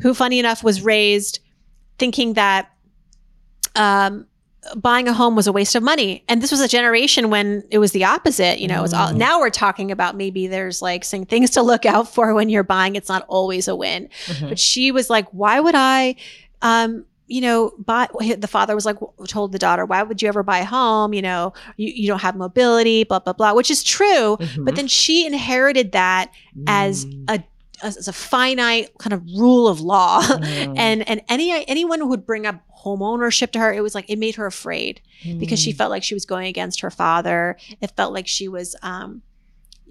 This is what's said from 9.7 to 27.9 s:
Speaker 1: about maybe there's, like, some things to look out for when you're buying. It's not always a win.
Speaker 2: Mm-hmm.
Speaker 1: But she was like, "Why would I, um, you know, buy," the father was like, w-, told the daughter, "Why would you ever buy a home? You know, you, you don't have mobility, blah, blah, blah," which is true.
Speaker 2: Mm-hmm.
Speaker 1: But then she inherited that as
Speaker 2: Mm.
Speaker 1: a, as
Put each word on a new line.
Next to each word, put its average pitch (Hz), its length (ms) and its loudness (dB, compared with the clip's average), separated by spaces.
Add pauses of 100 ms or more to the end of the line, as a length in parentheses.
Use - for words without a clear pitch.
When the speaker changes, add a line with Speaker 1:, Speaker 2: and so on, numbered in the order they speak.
Speaker 1:
about 190 260 -4
maybe 190 300 -6
there's, 185 340 -6
like, 180 240 -6
some 190 200 -8
things 240 260 4
to 254 120 2
look 233 220 4
out 226 300 4
for 220 180 2
when 214 160 2
you're 214 140 2
buying. 190 320 0
It's 202 140 -10
not 190 200 -2
always 185 380 -2
a 190 80 -4
win. 180 340 -6 (180)
Speaker 2:
Mm-hmm. 151 240 -8
Speaker 1:
But 175 100 -8
she 254 320 2
was 254 180 0
like, 214 220 2
"Why 208 260 2
would 330 160 2
I, 262 400 2 (480)
um, 226 420 0 (220)
you 254 140 -4
know, 233 320 2 (120)
buy," 240 220 0 (320)
the 208 80 -8
father 208 300 0
was 208 100 -4
like, 208 140 -4
w-, - 120 -12 (140)
told 202 240 -4
the 190 80 -6
daughter, 180 260 2
"Why 190 200 0
would 214 180 -8
you 214 60 0
ever 202 160 0
buy 190 140 0
a 185 60 -2
home? 220 480 0
You 196 100 -4
know, 180 300 -2 (240)
you, 214 120 -6
you 226 180 -4
don't 196 160 -2
have 190 140 -2
mobility, 226 680 2
blah, 196 160 0
blah, 185 140 -4
blah," 208 220 2
which 247 160 4
is 277 120 0
true. 269 560 2
Speaker 2:
Mm-hmm. 147 260 -6
Speaker 1:
But 269 120 0
then 285 100 -4
she 320 400 2
inherited 262 640 0
that 185 380 0 (380)
as 196 360 0
Speaker 2:
Mm. 139 240 -14
Speaker 1:
a, 208 160 -2 (400)
as 190 220 -10